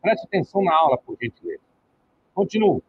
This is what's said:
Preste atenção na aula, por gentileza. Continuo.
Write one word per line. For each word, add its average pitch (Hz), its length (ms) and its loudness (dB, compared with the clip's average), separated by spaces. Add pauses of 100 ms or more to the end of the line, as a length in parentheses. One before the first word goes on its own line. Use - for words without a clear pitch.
Preste 220 240 -2
atenção 196 380 -2
na 170 120 2
aula, 156 220 4
por - 240 -12
gentileza. 87 400 -10 (720)
Continuo. 202 560 0